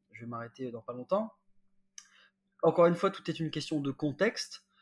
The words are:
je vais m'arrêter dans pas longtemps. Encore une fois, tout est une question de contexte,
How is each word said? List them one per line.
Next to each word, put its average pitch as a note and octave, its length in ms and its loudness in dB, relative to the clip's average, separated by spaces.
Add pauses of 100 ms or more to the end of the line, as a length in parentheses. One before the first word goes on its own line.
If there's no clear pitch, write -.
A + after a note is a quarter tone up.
(120)
je G#2+ 100 -18
vais A#2 60 -12
m'arrêter A#2+ 440 -10
dans A2+ 100 -12
pas B2 120 -10
longtemps. F#3 400 -2 (1300)
Encore E3+ 240 6
une F3 100 6
fois, F#3+ 160 0
tout - 180 -10
est D#3+ 120 -4
une D#3 100 -2
question D3+ 300 -2
de C#3 100 -2
contexte, - 720 -2 (180)